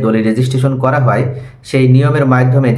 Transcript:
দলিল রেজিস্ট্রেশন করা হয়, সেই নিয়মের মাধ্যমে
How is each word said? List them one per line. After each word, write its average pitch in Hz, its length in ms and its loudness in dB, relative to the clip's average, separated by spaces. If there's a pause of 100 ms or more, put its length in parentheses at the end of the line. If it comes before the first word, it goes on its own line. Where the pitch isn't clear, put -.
দলিল 110 240 0
রেজিস্ট্রেশন 127 420 -2 (120)
করা 135 220 0
হয়, 107 180 0 (460)
সেই 131 240 2
নিয়মের 143 400 2
মাধ্যমে 127 440 2